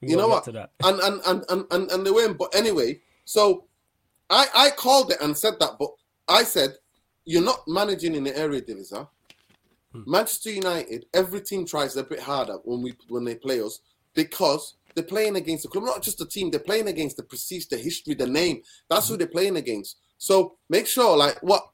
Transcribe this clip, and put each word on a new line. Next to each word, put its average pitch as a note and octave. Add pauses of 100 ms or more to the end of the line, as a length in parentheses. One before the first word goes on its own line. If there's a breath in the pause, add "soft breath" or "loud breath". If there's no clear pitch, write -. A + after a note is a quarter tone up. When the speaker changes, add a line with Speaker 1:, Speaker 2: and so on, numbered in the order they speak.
Speaker 1:
We C3
Speaker 2:
You D#3+
know F#3+
Speaker 1:
gonna A3
Speaker 2:
what? D#3+
Speaker 1:
get -
to A#2+
that. A2 (120)
Speaker 2:
And, F#3+
and, G3
and, F#3
and, F#3
and, F3+
and F#3
they G3
win. A3
But F3
anyway, E3+ (240)
so G3+ (640)
I, C4+
I C#4
called C4
it E3
and D3
said G#3+
that, -
but C#3+ (380)
I G#3
said, C#3+ (480)
"You're E3+
not A#3+
managing F3
in C#3
the C3+
area C#3+
division." G2+ (840)
Speaker 1:
Hmm. A#2
Speaker 2:
Manchester G#3+
United, F3+
every F#3
team F#3+
tries C#3
a C3+
bit D3+
harder B2+
when B2
we, B2+ (160)
when A#2+
they A#2
play B2+
us G#2+ (320)
because D#3 (200)
they're E3
playing G#3
against D#3+
the -
club, G3
not -
just -
the D#3
team, F#3
they're D3
playing G#3+
against D#3+
the C#3
prestige, -
the B2+
history, D#3
the C3
name. D3+ (280 soft breath)
That's G#3
who A3+
Speaker 1:
Mm-hmm. G#3
Speaker 2:
they're E3+
playing F#3+
against. A#2 (200)
So F#3+ (140)
make G3
sure, A3
like C#3+
what, F#3 (100)